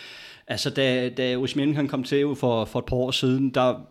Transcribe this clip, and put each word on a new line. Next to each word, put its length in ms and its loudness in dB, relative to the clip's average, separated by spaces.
Altså, 220 -4
da, 380 0
da 280 0
Osimhen, 400 0
han 120 0
kom 160 -2
til 140 0
jo 160 2
for, 300 2
for 140 -4
et 60 -2
par 120 -2
år 140 0
siden, 400 2
der, 240 4